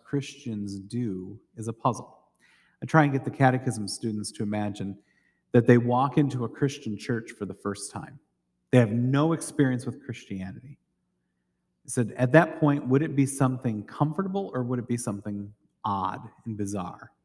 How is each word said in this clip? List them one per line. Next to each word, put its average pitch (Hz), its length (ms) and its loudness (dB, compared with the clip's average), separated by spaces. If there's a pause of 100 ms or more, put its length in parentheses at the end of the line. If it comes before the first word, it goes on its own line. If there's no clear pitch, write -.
Christians 104 720 -6
do 101 640 -6 (160)
is 110 100 -8
a 113 60 -4
puzzle. - 460 -4 (640)
I 131 40 -6
try 156 180 6
and 143 80 2
get 135 120 -2
the 113 60 -6
catechism 123 580 2
students 107 440 -6
to - 100 -6
imagine 104 560 -4 (540)
that 120 140 8
they 123 120 10
walk 123 400 0
into 127 260 2
a 113 40 -2
Christian 113 500 -4
church 113 320 -6
for - 160 -10
the 95 80 -8
first - 360 -8
time. - 280 -14 (520)
They 127 80 8
have 110 140 6
no 135 400 2
experience 127 540 0
with - 180 -10
Christianity. 110 720 -12 (1080)
I - 20 -20
said, 120 300 -2
"At 127 140 2
that 165 280 6
point, 143 260 2
would 135 160 4
it 151 140 -4
be 139 100 6
something 127 580 0
comfortable 190 680 -2
or 127 100 -2
would 123 160 -2
it 117 80 -6
be 120 120 -2
something 101 540 -8 (300)
odd 95 380 -2 (240)
and 110 140 -8
bizarre?" 101 520 -6 (140)